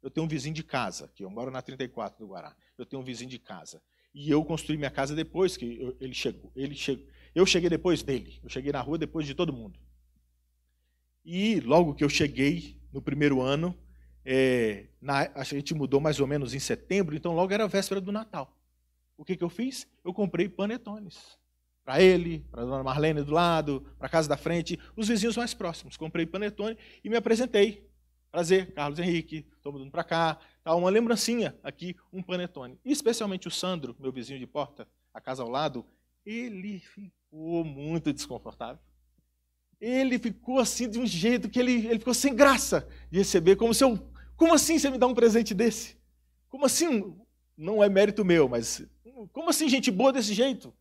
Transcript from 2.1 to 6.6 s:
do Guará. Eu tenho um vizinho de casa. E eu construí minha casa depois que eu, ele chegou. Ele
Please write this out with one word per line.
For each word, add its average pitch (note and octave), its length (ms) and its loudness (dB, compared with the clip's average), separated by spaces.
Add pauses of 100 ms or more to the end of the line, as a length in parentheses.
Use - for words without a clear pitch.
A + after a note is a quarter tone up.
do G2+ 140 -18
Guará. - 240 -18 (200)
Eu B2 80 -14
tenho C3+ 160 -12
um B2+ 40 -12
vizinho B2+ 260 -12
de B2+ 80 -16
casa. E2 420 -18 (320)
E C#3+ 180 -8
eu D3+ 140 2
construí D3+ 320 -6
minha C#3+ 140 -6
casa C#3 240 -4
depois E3 420 -2
que A#2 240 -10
eu, B2+ 200 -10
ele C3 140 -12
chegou. - 420 -8
Ele C#3 180 -8